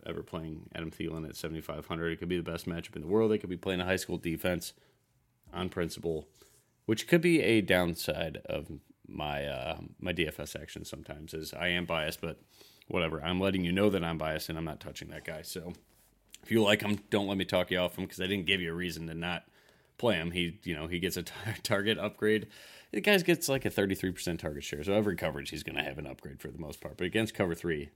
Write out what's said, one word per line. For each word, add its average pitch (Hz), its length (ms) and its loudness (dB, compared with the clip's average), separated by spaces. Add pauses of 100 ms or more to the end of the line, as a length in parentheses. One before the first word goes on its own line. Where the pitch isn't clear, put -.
ever 82 160 -8
playing 80 540 -10
Adam 82 160 -6
Thielen 80 360 -6
at - 80 -14
seventy-five 78 520 -6
hundred. 82 260 -2
It 82 60 -6
could 87 100 -4
be 90 80 2
the 85 60 -2
best 82 240 -6
matchup 85 280 -6
in 80 60 -8
the 76 60 -8
world. 107 240 4
They 107 80 2
could 92 100 -8
be 90 80 -4
playing 90 240 0
a 90 40 -2
high 92 100 4
school 90 240 -2
defense 85 540 -2 (800)
on 90 180 -4
principle, 82 580 -2 (580)
which 110 220 2
could 170 140 8
be 165 200 6
a 110 200 6
downside 85 840 2
of 78 220 -4 (400)
my, 73 380 -4
uh, 71 340 -4 (200)
my 90 120 -2
D 85 160 2
F 76 120 -8
S 76 160 -8
action 78 300 -12
sometimes, 76 480 -12
is 78 200 -8
I 87 160 0
am 87 160 2
biased, 80 360 -2
but 80 180 -6 (480)
whatever. 80 360 0
I'm 90 160 2
letting 95 260 4
you 85 60 2
know 98 180 6
that 92 140 2
I'm 82 160 -2
biased, 78 300 -2
and 80 100 -4
I'm 82 60 -4
not 78 140 -6
touching 76 300 -12
that 78 160 -12
guy. 78 160 -8
So 87 320 -10 (680)
if - 80 -8
you 113 100 6
like 104 200 6
him, 104 180 0 (100)
don't 101 180 2
let 98 100 0
me 92 80 0
talk 90 260 2
you 90 80 2
off 90 180 0
him, 92 80 -4
'cause - 160 -8
I 92 60 0
didn't 95 180 0
give 92 160 2
you 82 100 -2
a 82 40 -4
reason 82 320 -4
to 80 80 -6
not 85 300 -4 (520)
play 113 180 4
him. 82 160 0
He, 87 320 0
you 87 120 -2
know, 78 120 -4
he 87 120 -2
gets 87 180 -2
a 87 60 -2
<laughs> - 0 -
tar-, - 400 -8
target 101 340 2
upgrade. 104 500 2 (440)
The 202 100 -2
guy 208 160 8
gets, 170 320 4
like, 135 160 2
a 98 40 0
thirty-three 95 420 2
percent 85 280 -2
target 73 240 -4
share, 73 200 -6
so 98 100 2
every 104 220 4
coverage 73 340 -2
he's 76 140 -6
gonna 73 200 -2
have 69 140 -6
an 73 100 -6
upgrade 69 320 -12
for 76 100 -10
the 73 100 -10
most 76 200 -10
part. 73 180 -10
But 90 100 0
against 107 260 0
cover 87 220 2
three, 76 400 -2